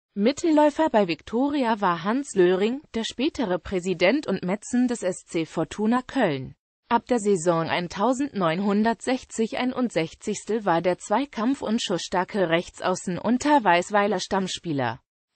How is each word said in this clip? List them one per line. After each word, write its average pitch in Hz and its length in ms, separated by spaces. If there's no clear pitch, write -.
Mittelläufer 302 760
bei 208 200
Viktoria 233 720
war 175 240
Hans 262 280
Löring, 190 460
der 226 100
spätere 226 560
Präsident 185 640
und 190 180
Mäzen 240 440
des 240 160
S 185 220
C 165 200
Fortuna 214 560
Köln. 143 540
Ab 240 200
der 240 120
Saison 170 480
eintausendneunhundertsechzig 208 1900
einundsechzig 214 800
war 170 180
der 180 160
Zweikampf- 240 640
und 220 220
schussstarke 185 640
Rechtsaußen 175 720
unter 247 460
Weisweiler 196 560
Stammspieler. 147 800